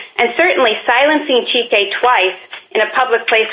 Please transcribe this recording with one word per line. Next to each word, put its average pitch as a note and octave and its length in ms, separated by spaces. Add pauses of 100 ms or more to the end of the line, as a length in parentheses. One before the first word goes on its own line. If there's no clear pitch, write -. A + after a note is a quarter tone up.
(180)
and A#3 180
certainly E4 380 (160)
silencing C#4 640
Chike A3 480
twice G3+ 400 (320)
in G#4+ 80
a - 160
public A#3+ 300
place A3 260